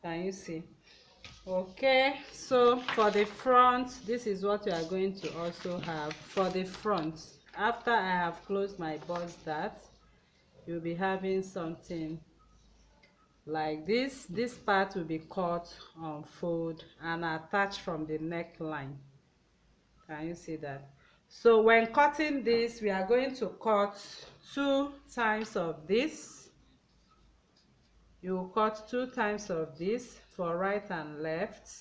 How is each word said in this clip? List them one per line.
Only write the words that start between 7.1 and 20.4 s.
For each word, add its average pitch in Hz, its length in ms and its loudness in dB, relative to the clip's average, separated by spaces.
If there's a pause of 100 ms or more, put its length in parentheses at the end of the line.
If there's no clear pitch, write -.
After 233 340 0
I 190 200 2
have 175 340 -2
closed 196 320 -2
my 160 200 -6 (100)
bust 175 360 -6
dart, 160 300 -4 (920)
you'll 170 160 -6
be 170 120 -4
having 190 480 0
something 165 760 -8 (1300)
like 156 420 -4
this. 254 380 -2
This 233 300 -4
part 196 400 2
will 175 100 -2
be 160 160 -4 (100)
cut, 170 420 -2 (300)
unfold, 165 800 -6 (180)
and 165 220 -4
attached 180 560 -2
from 156 260 -4
the 156 120 -4
neckline. 156 800 -6 (1120)
Can 156 180 -8
you 170 80 -6
see 165 220 -10